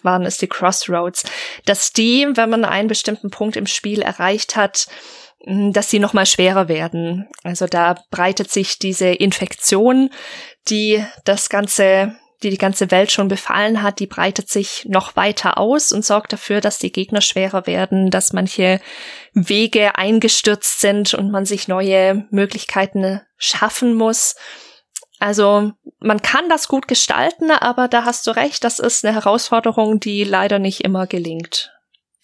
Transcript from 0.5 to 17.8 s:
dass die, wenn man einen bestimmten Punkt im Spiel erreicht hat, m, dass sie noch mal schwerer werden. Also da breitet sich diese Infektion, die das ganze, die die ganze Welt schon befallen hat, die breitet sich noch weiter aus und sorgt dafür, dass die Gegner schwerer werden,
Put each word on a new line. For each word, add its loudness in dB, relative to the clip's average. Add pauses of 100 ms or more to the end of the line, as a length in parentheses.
dass 0
die, 4
wenn 2
man 2
einen 0
bestimmten -4
Punkt -6
im -6
Spiel -4
erreicht -2
hat, 0 (540)
m, -2
dass 0
sie 2
noch 0
mal 4
schwerer 4
werden. -4 (160)
Also -4
da 2 (140)
breitet -2
sich -2
diese 0
Infektion, 2 (580)
die 0 (200)
das 0
ganze, 2 (280)
die 0
die -2
ganze 0
Welt 4
schon 2
befallen 0
hat, -2
die -6
breitet -4
sich -4
noch 0
weiter 0
aus 2
und -2
sorgt 0
dafür, -2
dass -2
die -6
Gegner -2
schwerer -2
werden, 0